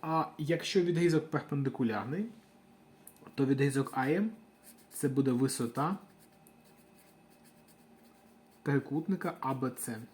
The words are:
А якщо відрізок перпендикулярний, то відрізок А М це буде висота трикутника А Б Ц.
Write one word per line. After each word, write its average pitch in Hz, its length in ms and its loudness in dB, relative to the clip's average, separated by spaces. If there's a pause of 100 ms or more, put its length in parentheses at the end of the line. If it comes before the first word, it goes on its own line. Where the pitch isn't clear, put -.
А 160 240 0 (140)
якщо 160 420 2
відрізок 165 500 2
перпендикулярний, 135 960 -2 (1080)
то 139 120 2
відрізок 135 480 2
А 131 160 0
М 202 200 2 (640)
це - 160 -2
буде 131 240 2
висота 135 640 0 (2750)
трикутника 156 800 0
А 135 140 -2
Б 127 160 -2
Ц. 117 280 -8 (160)